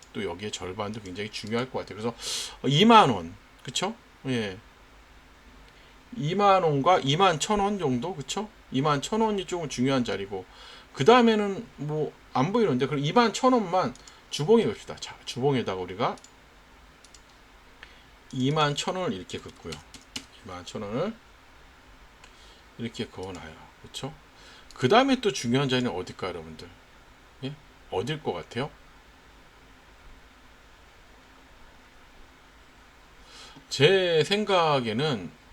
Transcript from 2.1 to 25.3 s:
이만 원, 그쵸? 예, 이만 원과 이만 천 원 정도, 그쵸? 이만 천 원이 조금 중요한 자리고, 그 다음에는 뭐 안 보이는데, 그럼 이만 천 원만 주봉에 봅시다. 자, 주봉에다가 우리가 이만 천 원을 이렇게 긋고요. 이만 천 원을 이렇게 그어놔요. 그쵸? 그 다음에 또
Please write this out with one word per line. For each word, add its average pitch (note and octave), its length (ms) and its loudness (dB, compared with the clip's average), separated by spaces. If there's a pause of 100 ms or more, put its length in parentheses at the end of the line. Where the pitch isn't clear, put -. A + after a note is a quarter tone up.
이만 F#3+ 440 8
원, F2+ 240 -6 (280)
그쵸? G#3 320 -4 (320)
예, A2 320 -4 (1600)
이만 F#3 480 4
원과 D3+ 340 4
이만 D#3 400 4
천 G3+ 220 0
원 G3+ 180 0
정도, D3 360 -2
그쵸? F#3+ 340 -8 (240)
이만 D3 280 2
천 A3 200 -2
원이 G#3 260 0
조금 E3+ 220 -4
중요한 C3 360 2
자리고, G2 400 -6 (480)
그 C#3 120 -2
다음에는 G#3+ 640 4 (100)
뭐 D3+ 360 -4 (220)
안 C#3+ 180 2
보이는데, D3+ 340 2
그럼 C#3+ 180 -2
이만 G#3 280 2
천 C4 200 2
원만 F#3 420 0 (360)
주봉에 G3 340 4
봅시다. F#2+ 320 -6
자, - 180 -14 (120)
주봉에다가 A#2+ 540 -2
우리가 F#2+ 360 -4 (2250)
이만 C#3+ 420 0
천 F#3 220 -4
원을 E3 200 -4
이렇게 - 220 -12
긋고요. E2 360 -14 (720)
이만 F2+ 200 -14
천 A2 180 -10
원을 C#3 320 -4 (1600)
이렇게 A#2 280 -8
그어놔요. E2+ 480 -12 (280)
그쵸? - 300 -12 (640)
그 B2+ 140 2
다음에 B3+ 320 6
또 G3+ 100 0